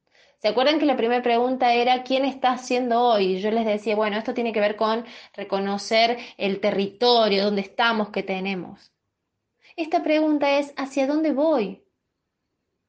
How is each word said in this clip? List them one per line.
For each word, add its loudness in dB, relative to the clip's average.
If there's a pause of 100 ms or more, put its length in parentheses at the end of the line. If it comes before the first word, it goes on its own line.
(380)
¿Se -2
acuerdan 2
que 2
la 2
primera 0
pregunta 2
era, 2
"¿quién 0
estás -2
siendo 0
hoy?"? 2
Yo -2
les 0
decía, -2
bueno, 0
esto -6
tiene -2
que 0
ver 0
con -2 (260)
reconocer 0 (180)
el -2
territorio, 2
dónde 0
estamos, 0
qué -4
tenemos. -8 (840)
Esta -2
pregunta 2
es, -4
"¿hacia -2
dónde 0
voy? 0 (1080)